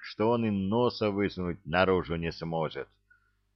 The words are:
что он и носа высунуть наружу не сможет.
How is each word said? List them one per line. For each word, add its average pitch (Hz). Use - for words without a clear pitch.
что -
он 117
и 110
носа 107
высунуть 92
наружу 85
не 82
сможет. 80